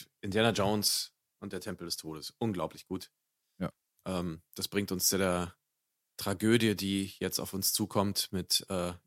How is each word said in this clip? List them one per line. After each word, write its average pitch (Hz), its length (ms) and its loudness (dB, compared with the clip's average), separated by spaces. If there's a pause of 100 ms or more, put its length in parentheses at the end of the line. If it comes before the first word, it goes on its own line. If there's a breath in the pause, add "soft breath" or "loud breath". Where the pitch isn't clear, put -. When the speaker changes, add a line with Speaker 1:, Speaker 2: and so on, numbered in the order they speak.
(220)
Speaker 1:
Indiana 110 300 4
Jones 101 600 2 (280)
und 98 120 -10
der 90 80 -6
Tempel 90 240 -8
des 82 120 -6
Todes. 78 420 -10
Unglaublich 92 480 -2
gut. 92 240 -6 (480)
Speaker 2:
Ja. 92 120 -2 (360)
Speaker 1:
Ähm, 87 340 -4 (140)
das - 120 -4
bringt 101 240 -2
uns 92 160 0
zu 95 100 4
der 90 380 2 (640)
Tragödie, 110 580 4
die 98 440 0
jetzt 92 200 -2
auf - 140 -6
uns 95 200 0
zukommt 101 580 0
mit, - 380 0
äh, 90 240 0 (140)